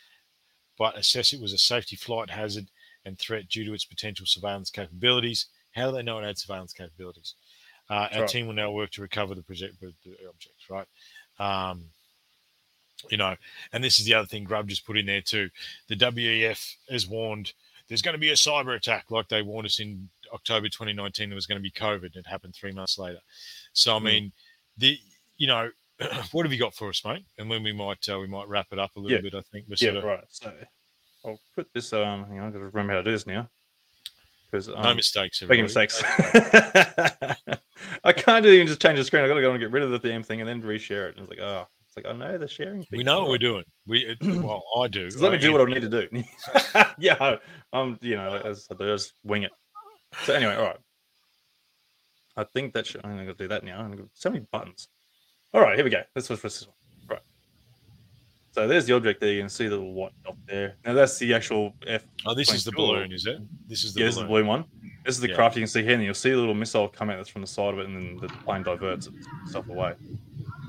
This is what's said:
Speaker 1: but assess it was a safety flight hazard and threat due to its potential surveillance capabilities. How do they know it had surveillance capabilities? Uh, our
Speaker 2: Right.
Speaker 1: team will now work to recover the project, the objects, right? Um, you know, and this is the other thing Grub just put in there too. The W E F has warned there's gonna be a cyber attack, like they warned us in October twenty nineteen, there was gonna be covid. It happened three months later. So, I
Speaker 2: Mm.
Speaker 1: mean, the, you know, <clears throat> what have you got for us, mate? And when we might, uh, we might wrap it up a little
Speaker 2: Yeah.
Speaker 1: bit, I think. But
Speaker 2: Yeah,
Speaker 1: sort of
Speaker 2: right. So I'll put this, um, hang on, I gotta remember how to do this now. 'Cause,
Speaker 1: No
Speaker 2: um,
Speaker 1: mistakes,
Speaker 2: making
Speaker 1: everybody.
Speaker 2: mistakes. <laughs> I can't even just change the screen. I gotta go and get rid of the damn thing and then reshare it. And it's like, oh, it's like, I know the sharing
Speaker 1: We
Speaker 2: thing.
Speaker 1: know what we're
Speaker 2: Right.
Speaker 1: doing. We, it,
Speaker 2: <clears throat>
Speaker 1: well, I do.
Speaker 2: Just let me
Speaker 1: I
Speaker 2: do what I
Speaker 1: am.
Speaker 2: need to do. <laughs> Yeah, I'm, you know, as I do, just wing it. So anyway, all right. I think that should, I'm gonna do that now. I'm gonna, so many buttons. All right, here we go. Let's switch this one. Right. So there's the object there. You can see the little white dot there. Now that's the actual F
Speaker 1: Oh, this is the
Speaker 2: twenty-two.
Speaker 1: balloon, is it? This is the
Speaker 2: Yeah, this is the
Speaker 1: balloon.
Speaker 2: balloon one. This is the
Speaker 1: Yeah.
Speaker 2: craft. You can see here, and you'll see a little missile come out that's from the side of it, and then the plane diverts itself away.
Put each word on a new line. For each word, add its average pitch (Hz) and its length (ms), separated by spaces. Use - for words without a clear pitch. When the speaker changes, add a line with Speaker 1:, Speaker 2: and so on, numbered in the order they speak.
Speaker 1:
but 107 200
assess 120 360
it 139 80
was 101 120
a 98 40
safety 120 380
flight 113 340
hazard 104 380
and 95 120
threat 107 300
due 110 180
to 107 80
its 101 120
potential 101 420
surveillance 98 420
capabilities. 117 800
How 127 180
do 131 60
they 123 80
know 113 160
it 104 60
had 104 120
surveillance 92 360
capabilities? 87 600
Uh, 104 220
our 107 100
Speaker 2:
Right. 107 80
Speaker 1:
team 120 160
will 110 80
now 107 160
work 104 220
to 101 100
recover 98 320
the 92 80
project, 92 380
the 90 160
objects, - 420
right? 95 180
Um, 92 520
you 107 40
know, 95 220
and 117 120
this 127 160
is 104 60
the 113 100
other 107 120
thing 107 160
Grub 104 240
just 101 180
put 107 120
in 104 80
there 98 160
too. 98 280
The 110 80
W 120 340
E 113 160
F - 300
has 117 180
warned 107 460
there's 120 140
gonna 165 160
be 151 140
a - 20
cyber 139 420
attack, 110 360
like 113 180
they 110 140
warned 107 240
us - 120
in 98 300
October 110 340
twenty 107 260
nineteen, 101 360
there 101 60
was 98 100
gonna 101 160
be 95 100
covid. 95 440
It 90 100
happened 92 300
three 98 180
months 95 240
later. 90 240
So, 117 240
I 110 40
Speaker 2:
Mm. 107 40
Speaker 1:
mean, 107 300
the, 135 220
you 147 100
know, 117 240
<clears throat> 123 320
what 160 140
have 147 60
you 123 80
got 113 140
for 104 160
us, - 160
mate? 151 180
And 110 120
when 113 140
we 107 80
might, 101 380
uh, 98 100
we 95 80
might 98 200
wrap 101 260
it 95 60
up 98 160
a 104 40
little 107 160
Speaker 2:
Yeah. 95 60
Speaker 1:
bit, 95 140
I 98 60
think. 104 280
But 101 100
Speaker 2:
Yeah, 117 120
Speaker 1:
sort 101 60
of 98 60
Speaker 2:
right. 98 260
So 104 240
I'll 110 160
put - 180
this, 120 200
um, 104 320
hang 101 140
on, 104 80
I 107 40
gotta 98 140
remember 101 280
how 95 60
to 90 60
do 110 60
this 107 160
now. 110 200
'Cause, 98 180
Speaker 1:
No - 60
Speaker 2:
um, 110 220
Speaker 1:
mistakes, 98 460
Speaker 2:
making 113 220
Speaker 1:
everybody. 107 220
Speaker 2:
mistakes. - 160
<laughs> - 1600
I 180 100
can't 226 320
even 185 220
just 151 140
change 160 160
the 135 80
screen. 147 180
I 135 40
gotta 147 140
go 131 100
and 127 80
get 113 120
rid 139 120
of 131 80
the 120 80
damn 113 240
thing 113 180
and 110 80
then 120 140
reshare 101 460
it. - 80
And 101 60
it's 92 60
like, 87 100
oh, 95 280
it's - 120
like, - 80
I - 80
know 143 240
the 151 100
sharing 190 320
Speaker 1:
We 180 60
Speaker 2:
thing. 123 60
Speaker 1:
know 147 160
what 175 60
we're 131 60
Speaker 2:
Right. 120 80
Speaker 1:
doing. 113 220
We, 117 200
it, 117 160
Speaker 2:
<clears throat> - 0
Speaker 1:
well, 160 420
I 123 100
do. 95 200
Speaker 2:
Just 107 120
let 190 120
me 113 60
Speaker 1:
I 139 40
Speaker 2:
do 151 100
what 147 100
I - 40
Speaker 1:
am. 123 60
Speaker 2:
need 123 100
to 113 80
do. 113 340
<laughs> - 760
Yeah, 139 380
I'm, 127 280
you 120 140
know, 98 280
as 104 280
I 95 40
do, 98 100
just 101 280
wing 104 200
it. - 80
So - 100
anyway, 113 220
all 110 80
right. 87 140
I 107 80
think 131 300
that 113 140
should, - 180
I'm 104 120
gonna 95 160
do 95 160
that 98 140
now. 92 160
I'm 110 120
gonna, 101 220
so - 160
many 147 220
buttons. 92 360
All 226 80
right, 104 140
here 139 80
we 127 80
go. 92 100
Let's 131 120
switch 113 140
this - 240
one. - 100
Right. - 140
So 110 140
there's 151 180
the 123 100
object 113 260
there. 104 120
You 101 80
can 98 80
see 113 180
the 104 80
little 95 180
white 95 180
dot 95 120
there. 98 280
Now 120 80
that's 135 260
the 120 160
actual 107 400
F 110 180
Speaker 1:
Oh, 113 80
this 131 180
is 98 120
the 110 80
Speaker 2:
twenty-two. 107 220
Speaker 1:
balloon, 98 180
is 90 160
it? 135 120
This 110 160
is 104 100
the 104 80
Speaker 2:
Yeah, 113 60
this 117 80
is 113 60
the - 60
Speaker 1:
balloon. 107 180
Speaker 2:
balloon - 20
one. 127 180
This 127 100
is 123 60
the 120 80
Speaker 1:
Yeah. 92 60
Speaker 2:
craft. 117 200
You 117 60
can 110 60
see 110 160
here, 120 100
and 113 100
you'll 101 120
see - 160
a 131 60
little 117 180
missile 107 340
come 107 200
out 98 80
that's 95 120
from 101 120
the 95 60
side - 260
of 98 60
it, 98 60
and 98 100
then 90 220
the 92 100
plane 98 200
diverts 92 440
itself 92 260
away. 90 240